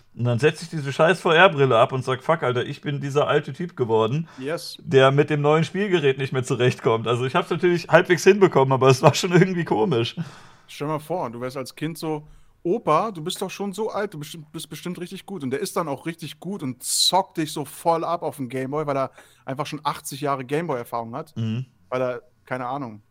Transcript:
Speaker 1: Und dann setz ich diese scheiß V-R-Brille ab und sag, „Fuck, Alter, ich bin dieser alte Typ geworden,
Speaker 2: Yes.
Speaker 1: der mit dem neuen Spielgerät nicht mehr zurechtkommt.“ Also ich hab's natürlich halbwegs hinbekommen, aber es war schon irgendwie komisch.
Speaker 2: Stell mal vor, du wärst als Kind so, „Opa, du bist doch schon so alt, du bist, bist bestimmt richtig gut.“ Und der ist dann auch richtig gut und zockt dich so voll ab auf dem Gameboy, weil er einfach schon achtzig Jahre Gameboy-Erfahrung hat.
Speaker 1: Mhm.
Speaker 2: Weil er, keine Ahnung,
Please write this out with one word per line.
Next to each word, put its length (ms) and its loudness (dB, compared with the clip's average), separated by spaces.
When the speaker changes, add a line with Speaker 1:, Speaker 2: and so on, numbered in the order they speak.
Speaker 1:
Und 80 -6
dann 160 0
setz 240 2
ich 60 -14
diese 220 -6
scheiß 300 2
V-R-Brille 560 6
ab 140 4
und 120 -4
sag, 200 -4
„Fuck, 180 0
Alter, 240 0
ich 160 -12
bin 200 -6
dieser 260 0
alte 260 0
Typ 220 -10
geworden, 600 0
Speaker 2:
Yes. 460 -10
Speaker 1:
der 300 6
mit 180 4
dem 120 0
neuen 220 4
Spielgerät 540 0
nicht 160 -6
mehr 100 -2
zurechtkommt.“ 640 0
Also 180 0
ich 100 -2
hab's 160 0
natürlich 380 0
halbwegs 340 6
hinbekommen, 480 6
aber 160 4
es 160 6
war 100 8
schon 200 -2
irgendwie 320 4
komisch. 500 0
Speaker 2:
Stell 220 -10
mal 120 -4
vor, 300 -6
du 120 -12
wärst 160 -8
als 180 -12
Kind 240 -8
so, 280 -6
„Opa, 480 0
du 120 -12
bist 180 -8
doch 100 -6
schon 220 -6
so 180 -6
alt, 240 -6
du 40 -12
bist, 160 -14
bist 180 -14
bestimmt 300 -10
richtig 280 -14
gut.“ 160 -10
Und 80 -6
der 80 -2
ist 160 -6
dann 120 -2
auch 200 -8
richtig 320 -12
gut 240 -10
und 180 -10
zockt 560 0
dich 140 -2
so 140 -6
voll 380 -2
ab 200 -4
auf 140 -6
dem 120 -8
Gameboy, 380 -4
weil 100 -2
er 140 -2
einfach 220 -6
schon 160 -10
achtzig 380 -6
Jahre 220 -2
Gameboy-Erfahrung 720 -4
hat. 220 -12
Speaker 1:
Mhm. 280 -4
Speaker 2:
Weil 120 -2
er, 200 -4
keine 200 -6
Ahnung, 460 -10